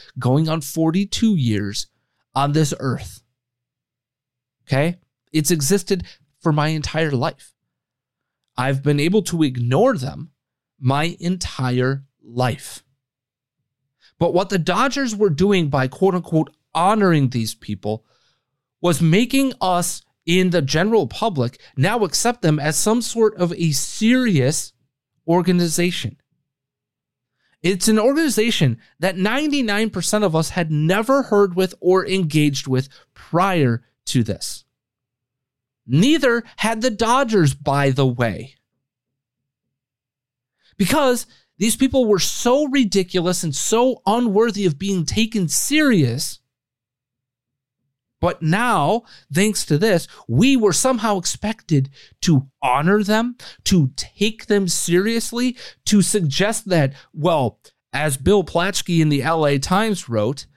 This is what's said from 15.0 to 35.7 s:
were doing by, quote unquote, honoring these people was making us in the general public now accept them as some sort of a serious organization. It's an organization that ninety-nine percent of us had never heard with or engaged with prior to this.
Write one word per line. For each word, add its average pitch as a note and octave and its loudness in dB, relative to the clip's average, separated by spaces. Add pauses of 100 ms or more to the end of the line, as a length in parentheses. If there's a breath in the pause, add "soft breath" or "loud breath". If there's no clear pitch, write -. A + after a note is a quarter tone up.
were G3+ 2
doing F3 2
by, C3 0
quote F#3 0
unquote, D#3+ -2 (240)
honoring F3 2
these A2+ -4
people G#2 -8 (800)
was E3 0
making A#3+ 2
us F3+ -2 (240)
in F3+ 2
the F3 2
general D#3+ 0
public C#3+ -4 (180 soft breath)
now G3+ 0
accept - -2
them D#3 2
as D3+ -2
some A3+ 0
sort A3 0
of F3 -2
a E3 0
serious F#3+ 0 (540)
organization. F3 0 (1500)
It's F#3 -2
an G#3+ 4
organization A3+ 2 (220 soft breath)
that F3+ -2
ninety-nine A3+ 0
percent G#3 -2
of E3 2
us D#3+ 0
had E3+ -4
never G3 0
heard G3+ 2
with F#3 -2
or F#3 2
engaged D3+ 0
with C3 -2 (260 soft breath)
prior D#3+ 0 (240)
to B2 0
this. - -8 (1200)